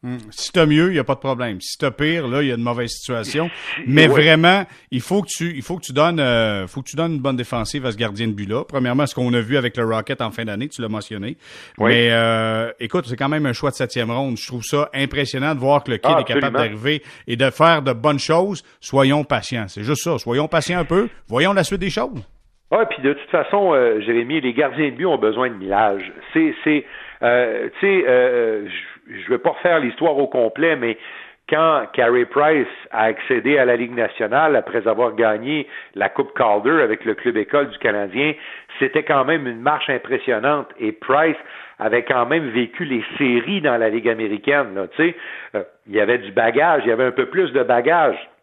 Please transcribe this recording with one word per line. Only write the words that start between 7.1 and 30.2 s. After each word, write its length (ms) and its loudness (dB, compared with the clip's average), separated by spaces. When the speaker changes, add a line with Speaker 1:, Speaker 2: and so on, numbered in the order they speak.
Speaker 1:
une 80 -4
bonne 160 -2
défensive 500 -6
à 40 -2
ce 60 -8
gardien 300 -4
de 60 -2
but-là. 360 -4
Premièrement, 380 0
ce 80 -8
qu'on 180 0
a 60 2
vu 180 -2
avec 200 -2
le 60 -2
Rocket 380 -4
en 80 -4
fin 160 -10
d'année, 220 -6
tu 160 -10
l'as 60 -6
mentionné. 480 -10
Speaker 2:
Oui. 120 4
Speaker 1:
Mais, 200 4
euh, 580 2
écoute, 280 -4
c'est 80 -6
quand 140 -2
même 180 -2
un 60 -2
choix 180 -2
de 40 -10
septième 360 -4
ronde. 260 -4
Je 80 -12
trouve 160 -10
ça 320 -2
impressionnant 640 -2
de 40 -6
voir 240 2
que 60 -10
le 80 -2
kid 180 2
Speaker 2:
Ah, 40 4
Speaker 1:
est 40 0
capable 320 -2
Speaker 2:
absolument. 200 -2
Speaker 1:
d'arriver 260 -2
et 80 -4
de 140 2
faire 320 4
de 120 0
bonnes 260 0
choses. 420 0
Soyons 420 2
patients. 460 -4
C'est 120 -12
juste 220 -2
ça. 160 -2
Soyons 280 -2
patients 300 0
un 80 0
peu. 220 2
Voyons 240 2
la 100 2
suite 180 -4
des 80 -2
choses. 320 -6
Speaker 2:
Ouais, 200 4
puis 100 -10
de 120 2
toute 180 -10
façon, 420 2
euh, 280 4
Jérémy, 400 0
les 120 -2
gardiens 360 0
de 60 -10
but 120 -6
ont 100 2
besoin 320 0
de 60 -10
millage. 560 0
C'est, 200 2
c'est, 220 0
euh, 460 2
tu 80 2
sais, 200 4
euh, 600 2
je, 560 -16
je 60 -16
veux 80 2
pas 140 2
refaire 280 2
l'histoire 380 0
au 80 2